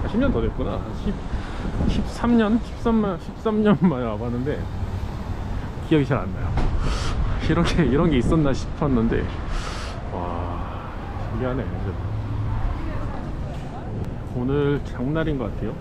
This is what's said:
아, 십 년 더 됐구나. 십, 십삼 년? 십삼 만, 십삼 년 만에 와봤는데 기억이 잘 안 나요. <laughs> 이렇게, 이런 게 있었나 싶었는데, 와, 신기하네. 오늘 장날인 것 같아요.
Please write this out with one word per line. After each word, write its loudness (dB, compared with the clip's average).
아, -2
십 -2
년 4
더 2
됐구나. -2
십, 0
십삼 2
년? 6
십삼 0
만, 2
십삼 0
년 8
만에 4
와봤는데 -2
기억이 4
잘 2
안 -2
나요. -2
<laughs> 0
이렇게, 4
이런 4
게 4
있었나 4
싶었는데, 2
와, -4
신기하네. -2
오늘 2
장날인 -2
것 -2
같아요. -4